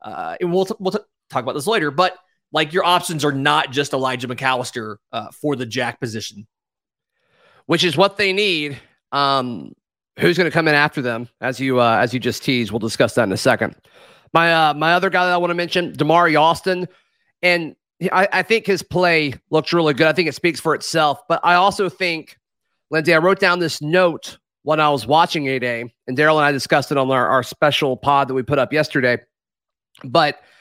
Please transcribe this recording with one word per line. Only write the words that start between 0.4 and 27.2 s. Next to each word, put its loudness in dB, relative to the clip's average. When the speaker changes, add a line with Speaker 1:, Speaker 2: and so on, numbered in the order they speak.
Speaker 1:
and -2
we'll 2
t-, -8
we'll -4
t-, -4
talk -4
about -6
this -8
later, 0
but, 0
like, -2
your 0
options 0
are 0
not 0
just -4
Elijah -2
McAllister, -4
uh, -10
for -4
the -6
jack -6
position. -10
Speaker 2:
Which 0
is 0
what 2
they 0
need. -2
Um, -2
who's 2
gonna 0
come 0
in 4
after 0
them, -6
as -6
you, 0
uh, 4
as 0
you -2
just -4
teased. -2
We'll -2
discuss -2
that 4
in 0
a -2
second. 0
My, 4
uh, 2
my 0
other 2
guy 2
that 0
I 2
wanna -2
mention, -4
Damari 2
Alston. 0
And 0
I, 2
I 0
think 0
his -2
play 0
looks 0
really 2
good. 4
I 4
think 0
it -4
speaks -2
for 0
itself. -2
But 0
I 4
also 2
think, -6
Lindsay, 2
I 6
wrote 2
down 2
this -4
note 0
when 0
I 2
was -2
watching 2
A-Day, -4
and -6
Daryl 4
and 2
I 4
discussed -2
it 0
on 0
our, 2